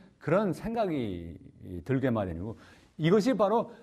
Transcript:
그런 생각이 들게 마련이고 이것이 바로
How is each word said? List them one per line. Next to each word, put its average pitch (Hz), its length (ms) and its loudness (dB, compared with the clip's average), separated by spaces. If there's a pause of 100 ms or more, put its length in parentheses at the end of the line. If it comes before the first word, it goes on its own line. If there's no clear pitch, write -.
(180)
그런 165 340 2
생각이 139 880 -4 (460)
들게 131 260 0
마련이고 98 480 -4 (380)
이것이 196 380 4
바로 208 380 2 (100)